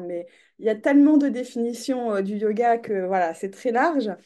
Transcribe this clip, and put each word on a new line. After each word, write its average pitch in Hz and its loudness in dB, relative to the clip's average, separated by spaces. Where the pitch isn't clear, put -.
mais 175 -8
il 202 -10
y 220 2
a 214 0
tellement 285 6
de 277 4
définitions, 240 -4
euh, 196 0
du 202 -6
yoga 220 0
que 202 -4
voilà, 180 0
c'est 196 -10
très 233 -6
large. 262 0